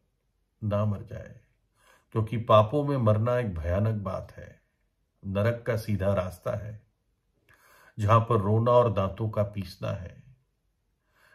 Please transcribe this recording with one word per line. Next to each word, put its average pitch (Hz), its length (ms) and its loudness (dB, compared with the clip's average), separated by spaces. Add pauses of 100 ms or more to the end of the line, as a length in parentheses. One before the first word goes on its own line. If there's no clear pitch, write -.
(640)
ना 104 220 0
मर 101 180 -4
जाए, - 380 -16 (720)
क्योंकि 113 260 -2
पापों 110 500 4
में 143 100 0
मरना 110 400 2
एक 104 180 -2
भयानक 98 480 -2
बात - 280 -8
है, - 300 -20 (640)
नरक 104 420 -2
का 113 100 -2
सीधा 101 360 0
रास्ता 95 520 -4
है, 107 220 -16 (1120)
जहां 110 220 6
पर 113 160 2
रोना 110 340 2
और 120 220 6
दांतों 98 360 -2
का 107 140 -2
पीसना - 480 -8
है, 87 320 -12 (1120)